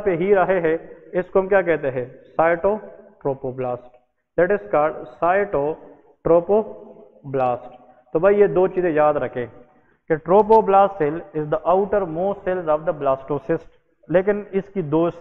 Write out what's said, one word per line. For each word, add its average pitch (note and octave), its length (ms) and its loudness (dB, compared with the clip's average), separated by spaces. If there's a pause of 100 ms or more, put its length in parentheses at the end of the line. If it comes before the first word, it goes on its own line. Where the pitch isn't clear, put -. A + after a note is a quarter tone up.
पे F#3+ 120 0
ही F#3+ 180 2
रहे F#3 260 4
हैं, E3 200 0 (320)
इसको F3+ 280 0
हम F#3+ 80 0
क्या G3 140 4
कहते D#3 260 0
हैं? B2+ 220 -6 (260)
Cytotropoblast। C#3 1500 -4 (480)
That F3+ 120 2
is G3+ 100 0 (140)
called D3+ 220 0 (220)
cytotropoblast। E3 2500 -2 (440)
तो D#3+ 60 0
भाई G3+ 160 4
ये G3+ 140 4
दो F3+ 180 2
चीज़ें F#3 240 -2
याद D3+ 240 2
रखें B2 300 -2
कि - 760 -10
trophoblast G3 800 4
cell D#3 220 -2 (160)
is D3+ 140 -4
the D#3 180 -2
outermost F#3+ 760 -2
cells F#3 240 -6
of D3+ 180 0
the F3 60 -2 (100)
blastocyst। C#3 640 -4 (400)
लेकिन G3 460 -2
इसकी F#3+ 280 -6
दो D#3+ 280 0 (100)